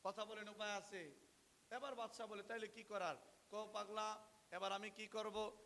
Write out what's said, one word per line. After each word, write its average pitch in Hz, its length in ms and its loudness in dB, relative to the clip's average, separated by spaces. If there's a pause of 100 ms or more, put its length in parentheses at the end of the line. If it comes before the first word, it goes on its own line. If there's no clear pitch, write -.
কথা 202 220 2
বলেন, 214 240 -6
উপায় 208 220 2
আছে? 190 440 0 (560)
এবার 254 240 0
বাদশাহ 226 320 -2
বলে, 202 160 -2
"তাইলে 220 240 0
কি 220 160 -6
করার?" 185 320 4 (340)
কো, 214 240 -2
"পাগলা, 214 440 2 (340)
এবার 190 200 2
আমি 202 180 2
কি 214 180 -6
করব?" 214 440 2 (140)